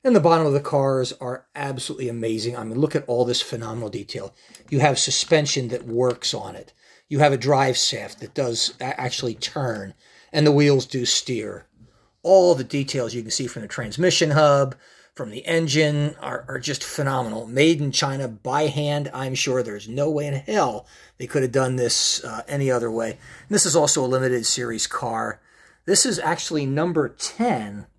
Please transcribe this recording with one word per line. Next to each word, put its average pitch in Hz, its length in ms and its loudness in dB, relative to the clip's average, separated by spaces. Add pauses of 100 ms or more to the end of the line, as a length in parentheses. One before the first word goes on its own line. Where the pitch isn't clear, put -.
And 247 120 6
the 196 60 8
bottom 160 260 6
of 139 60 2
the 139 80 2
cars 135 580 0
are 127 340 -10
absolutely 139 540 -6
amazing. 117 480 -4
I 120 80 -8
mean, 113 160 -4
look 147 160 0
at 143 120 -2
all 123 180 2
this 120 160 0
phenomenal 113 480 -8
detail. - 440 -10 (360)
You 143 100 0
have 139 180 4
suspension 143 720 0
that 120 180 -8
works 120 480 -2
on 92 220 -10
it. 98 160 -18 (380)
You 143 100 0
have 143 140 6
a 135 40 0
drive 131 380 2
shaft - 460 -4
that 117 120 -16
does 120 460 -2
a-, 127 200 -8
actually 123 360 -4
turn, 110 600 -6 (360)
and 151 160 4
the 147 40 8
wheels 143 340 6
do 123 200 -4
steer. 107 600 -4 (560)
All 180 320 8
the 135 80 -4
details 131 500 -4
you 120 80 -6
can 110 100 -10
see 127 160 -4
from 117 160 -10
the 104 40 -12
transmission 151 640 0
hub, 143 440 6 (380)
from 120 160 -10
the 113 160 -12
engine 151 760 2
are, 127 260 -6
are 135 120 -6
just 131 260 -6
phenomenal. 127 600 -2
Made 143 360 4
in 143 100 -2
China 135 380 -2
by 131 380 -2
hand, 147 460 -2
I'm 131 220 -6
sure. 127 260 0
There's 104 280 -8
no 143 200 -2
way 147 180 -2
in 143 80 -4
hell 139 520 -2 (300)
they 127 100 -10
could 147 140 0
have 127 100 0
done 131 240 2
this, - 480 0
uh, 117 240 -10
any 139 240 0
other 120 200 0
way. 113 200 -2
And - 380 -18
this 208 160 2
is 156 100 0
also 147 300 4
a - 20 -2
limited 127 380 0
series 117 420 -4
car. 113 540 -6 (440)
This 190 200 2
is 233 140 -2
actually 156 460 -2
number 151 440 0
ten. 110 800 -4 (120)